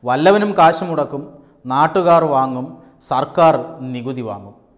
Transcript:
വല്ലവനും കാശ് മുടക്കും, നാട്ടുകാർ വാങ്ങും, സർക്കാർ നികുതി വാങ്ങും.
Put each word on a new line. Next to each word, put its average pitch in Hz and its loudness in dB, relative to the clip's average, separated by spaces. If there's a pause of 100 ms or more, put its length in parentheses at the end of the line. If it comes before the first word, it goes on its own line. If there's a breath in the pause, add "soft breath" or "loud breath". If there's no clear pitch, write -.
വല്ലവനും 190 2
കാശ് 170 4
മുടക്കും, 147 -6 (500 soft breath)
നാട്ടുകാർ 160 2 (100)
വാങ്ങും, 131 -2 (420 soft breath)
സർക്കാർ 147 2 (400)
നികുതി 123 -8
വാങ്ങും. 101 -14 (220)